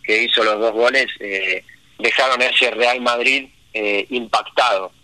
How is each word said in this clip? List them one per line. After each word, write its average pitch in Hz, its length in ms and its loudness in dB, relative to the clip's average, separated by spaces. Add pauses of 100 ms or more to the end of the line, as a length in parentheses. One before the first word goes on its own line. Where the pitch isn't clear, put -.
que 110 180 2
hizo 117 220 0
los 107 160 0
dos 113 120 2
goles, 123 340 2 (120)
eh, 95 460 -6 (340)
dejaron 123 420 0
a 127 60 2
ese 123 240 2
Real 120 300 0
Madrid, 123 480 0 (260)
eh, 104 360 -2
impactado. 113 800 -2 (120)